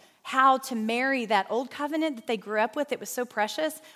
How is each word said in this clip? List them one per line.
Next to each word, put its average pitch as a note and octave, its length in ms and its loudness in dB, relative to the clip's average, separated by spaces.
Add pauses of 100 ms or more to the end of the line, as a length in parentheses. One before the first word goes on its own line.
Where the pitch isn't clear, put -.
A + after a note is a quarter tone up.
(220)
how C4 360 6
to C4 160 -6
marry A#3+ 520 0
that G3 240 2
old B3 200 -2
covenant D4+ 460 -2
that A3+ 100 -14
they A#3 120 -2
grew G#3 220 -2
up A3 160 0
with, C#4+ 160 -2
it A3+ 80 -4
was G3+ 100 -10
so B3 160 -4
precious, D4 560 -4 (140)